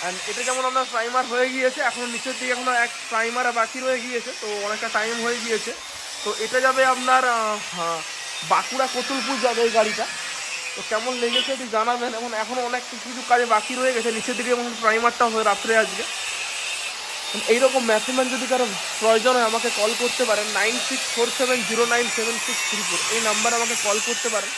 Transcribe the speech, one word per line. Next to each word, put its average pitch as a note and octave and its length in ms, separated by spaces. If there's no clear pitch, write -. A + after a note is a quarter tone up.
And F#3 120
এটা G#3+ 160
যেমন B3+ 220
আপনার B3+ 260
প্রাইমার A#3+ 340
হয়ে B3 240
গিয়েছে, B3+ 320
এখনও A#3+ 240
নিচের A#3+ 340
দিকে B3+ 120
এখনও B3+ 200
এক A#3 180
প্রাইমার A#3 420
বাকি A#3 280
রয়ে B3+ 200
গিয়েছে, A#3+ 320
তো A3 60
অনেকটা G#3+ 280
টাইম A3+ 300
হয়ে A#3+ 220
গিয়েছে। A3+ 280
তো G#3 140
এটা A3 200
যাবে C4 260
আপনার, B3+ 400
আহ, G#3+ 540
আহ, E3 220
বাঁকুড়া A#3+ 380
কতুলপুর B3+ 540
যাবে A#3 200
এই A#3 80
গাড়িটা। G#3+ 360
তো G3 140
কেমন A3+ 240
লেগেছে A#3+ 400
একটু B3+ 180
জানাবেন। A#3+ 420
এখন A3+ 200
এখনও A3+ 320
অনেক B3 260
কিছু A#3 180
কিছু B3 200
কাজে B3 160
বাকি A3+ 300
রয়ে B3+ 180
গেছে, A#3 180
নিচের A3 260
দিকে A#3+ 120
যেমন A#3+ 320
প্রাইমারটা A3+ 440
হয় A3 180
রাত্রে G#3+ 340
আজকে। F#3+ 260
এইরকম B3+ 380
মেশিন A3+ 300
ম্যান C4 140
যদি B3 200
কারো B3+ 160
প্রয়োজন A3+ 340
হয় B3 100
আমাকে A#3 340
কল G#3+ 220
করতে B3 260
পারেন, G#3 280
নাইন G#3+ 260
সিক্স C4 140
ফোর A#3 120
সেভেন B3+ 320
জিরো A3+ 160
নাইন A#3+ 300
সেভেন A#3 180
সিক্স A#3 140
থ্রি G#3 120
ফোর, F3 360
এই A#3 60
নাম্বারে A3 320
আমাকে A#3 280
কল G#3 220
করতে A#3 240
পারেন। G#3 280